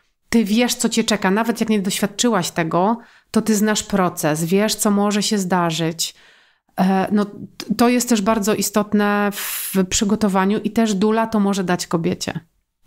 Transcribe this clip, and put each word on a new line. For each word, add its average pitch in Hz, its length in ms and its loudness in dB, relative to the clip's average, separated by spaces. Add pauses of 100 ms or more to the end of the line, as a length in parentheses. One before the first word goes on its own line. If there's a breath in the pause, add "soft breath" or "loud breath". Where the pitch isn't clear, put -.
(280 loud breath)
ty 226 160 4
wiesz, 233 300 2
co - 140 0
cię 226 160 0
czeka, 202 260 0
nawet 220 300 0
jak 214 80 -2
nie 214 120 2
doświadczyłaś 196 680 -2
tego, 170 480 0 (320 loud breath)
to 220 120 2
ty 220 120 0
znasz 214 280 0
proces, 170 640 0
wiesz, 202 300 2
co - 160 0
może 202 320 2
się 208 160 0
zdarzyć. 170 760 -2 (600 soft breath)
E, 190 360 2
no, 208 120 2
t-, 202 100 -8 (440)
to 240 100 4
jest 247 200 2
też 220 140 2
bardzo 214 320 0
istotne 208 800 0
w - 420 -10 (140)
przygotowaniu 202 720 0
i 214 100 -4
też 220 240 2
dula 214 320 2
to 220 140 0
może 196 240 0
dać 180 220 -2
kobiecie. 175 540 -4 (460)